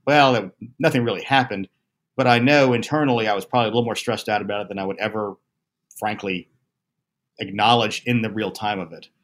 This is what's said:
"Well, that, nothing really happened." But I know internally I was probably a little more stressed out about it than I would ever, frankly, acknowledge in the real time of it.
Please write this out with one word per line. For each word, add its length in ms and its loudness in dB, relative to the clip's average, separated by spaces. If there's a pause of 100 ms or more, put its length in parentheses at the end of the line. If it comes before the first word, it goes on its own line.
"Well, 260 4
that, 180 -2 (280)
nothing 260 2
really 180 -4
happened." 460 -2 (480)
But 100 0
I 120 6
know 340 4
internally 560 0
I 60 2
was 100 -4
probably 220 0
a 20 0
little 160 0
more 120 -4
stressed 340 -4
out 100 0
about 220 -6
it 60 -14
than 100 -10
I 80 -2
would 120 -4
ever, 360 -4 (640)
frankly, 480 -6 (920)
acknowledge 680 2
in 160 0
the 80 -4
real 200 -4
time 300 -4
of 140 -12
it. 140 -20 (160)